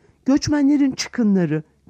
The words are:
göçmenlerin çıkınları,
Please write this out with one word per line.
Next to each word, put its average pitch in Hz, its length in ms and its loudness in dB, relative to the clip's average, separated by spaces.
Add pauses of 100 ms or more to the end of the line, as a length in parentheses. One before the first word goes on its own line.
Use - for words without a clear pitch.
(260)
göçmenlerin 285 640 0
çıkınları, 185 720 -2 (280)